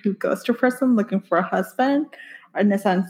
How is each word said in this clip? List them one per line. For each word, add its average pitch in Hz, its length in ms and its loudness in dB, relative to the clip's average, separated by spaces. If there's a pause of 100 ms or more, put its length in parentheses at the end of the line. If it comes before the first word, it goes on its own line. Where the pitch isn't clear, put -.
who 196 100 0
goes - 300 -4
to 240 100 0
prison 254 420 2
looking 202 260 0
for 170 160 -2
a 185 60 2
husband. 254 600 0 (520)
In 202 140 4
a 196 60 2
sense, 185 320 0